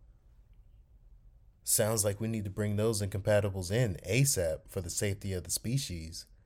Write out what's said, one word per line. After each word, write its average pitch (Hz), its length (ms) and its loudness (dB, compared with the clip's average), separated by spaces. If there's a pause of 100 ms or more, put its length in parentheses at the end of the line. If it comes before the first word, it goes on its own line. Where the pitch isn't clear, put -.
(1600)
"Sounds 110 380 2
like 101 160 2
we 113 100 -2
need 110 160 -2
to 101 60 -4
bring 104 260 -2
those 110 260 2
incompatibles 95 680 2
in 107 260 2
asap 95 760 0
for 98 100 -4
the 87 80 -6
safety 98 460 -2
of 87 100 -4
the 87 60 -12
species," 87 760 -4 (220)